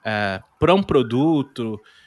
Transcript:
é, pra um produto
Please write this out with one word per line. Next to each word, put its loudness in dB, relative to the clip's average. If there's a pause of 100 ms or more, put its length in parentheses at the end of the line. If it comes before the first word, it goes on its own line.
é, -4 (160)
pra 4
um 2
produto -2 (260)